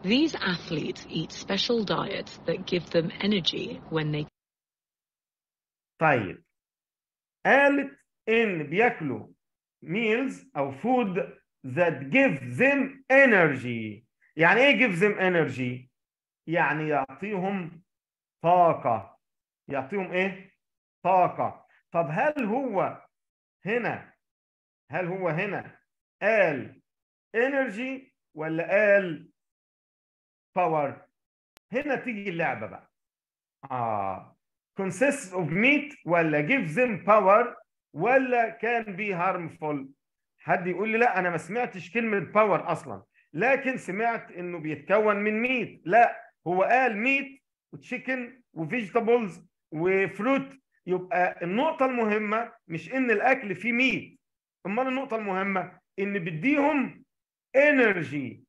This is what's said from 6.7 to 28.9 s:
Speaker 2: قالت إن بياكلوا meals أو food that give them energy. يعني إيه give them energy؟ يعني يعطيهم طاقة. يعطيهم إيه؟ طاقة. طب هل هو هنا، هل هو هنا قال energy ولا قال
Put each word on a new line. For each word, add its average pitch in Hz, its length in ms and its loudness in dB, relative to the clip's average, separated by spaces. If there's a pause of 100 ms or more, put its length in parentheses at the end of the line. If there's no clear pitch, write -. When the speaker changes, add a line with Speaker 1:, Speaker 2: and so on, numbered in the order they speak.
Speaker 2:
قالت 277 540 4 (300)
إن 214 340 2
بياكلوا 156 640 0 (580)
meals 226 600 -2 (120)
أو 139 140 -2
food 208 480 0 (460)
that 135 440 0
give 147 480 2
them 269 540 0
energy. 123 920 4 (320)
يعني 170 240 6
إيه 254 280 6
give 175 120 -2
them 202 200 2
energy؟ 127 680 -2 (580)
يعني 156 420 0
يعطيهم 175 960 -4 (600)
طاقة. 156 760 2 (480)
يعطيهم 160 440 -6
إيه؟ 185 420 -4 (500)
طاقة. 170 640 2 (240)
طب 170 200 0
هل 277 340 0
هو 196 640 -2 (580)
هنا، 190 480 -4 (760)
هل 170 160 -4
هو 185 220 -4
هنا 165 500 -6 (420)
قال 175 600 0 (560)
energy 262 640 -2 (340)
ولا 160 340 -4
قال 196 600 2 (1300)